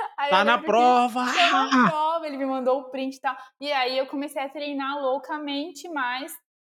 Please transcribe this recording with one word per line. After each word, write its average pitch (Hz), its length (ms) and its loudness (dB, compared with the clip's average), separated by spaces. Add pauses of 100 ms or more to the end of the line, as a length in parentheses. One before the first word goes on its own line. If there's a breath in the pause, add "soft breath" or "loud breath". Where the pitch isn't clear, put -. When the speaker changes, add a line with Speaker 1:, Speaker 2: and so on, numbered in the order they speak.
(180)
Speaker 1:
Aí 277 120 0
Speaker 2:
Tá 190 100 6
Speaker 1:
eu 202 40 4
Speaker 2:
na 226 100 4
Speaker 1:
lembro - 80 0
que - 100 -6
Speaker 2:
prova! 247 540 4
Speaker 1:
tô 339 240 4
na 359 400 4
prova, 320 360 0
ele 285 120 -6
me 269 80 -2
mandou 262 340 0
o 262 100 -16
print 262 260 -6
e - 40 -20
tal. 262 160 -4 (240 loud breath)
E 285 100 -6
aí 262 280 0
eu 269 80 0
comecei 277 360 -6
a 269 60 -6
treinar 277 500 -6
loucamente, 285 920 -6
mas 269 420 -6 (320)